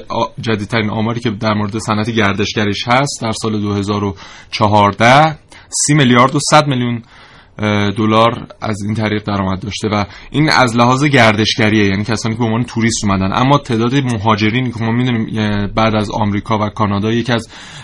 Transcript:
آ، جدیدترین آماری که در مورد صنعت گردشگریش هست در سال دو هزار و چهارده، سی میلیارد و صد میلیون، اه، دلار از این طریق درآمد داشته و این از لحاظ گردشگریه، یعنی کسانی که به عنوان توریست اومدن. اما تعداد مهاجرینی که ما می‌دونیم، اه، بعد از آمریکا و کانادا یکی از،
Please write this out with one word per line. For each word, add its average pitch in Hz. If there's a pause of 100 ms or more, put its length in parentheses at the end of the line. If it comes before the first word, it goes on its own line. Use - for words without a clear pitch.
آ، 117 (160)
جدیدترین 107
آماری 113
که 120
در 107
مورد 104
صنعت 107
گردشگریش 104
هست 131
در 113
سال 107
دو 104
هزار 101
و 98 (360)
چهارده، 110 (480)
سی 147
میلیارد 127
و 147 (120)
صد 151
میلیون، 120 (560)
اه، 104
دلار 110 (140)
از 101
این 107
طریق 107
درآمد 95
داشته 107
و 95 (260)
این 151
از 120
لحاظ 127
گردشگریه، 110
یعنی 98
کسانی 110
که 104
به 120
عنوان 113
توریست 113
اومدن. 95
اما 131
تعداد 120
مهاجرینی 117
که 110
ما 110
می‌دونیم، 117 (120)
اه، 104
بعد 110
از 104
آمریکا 104
و 107
کانادا 101
یکی 117
از، 113 (360)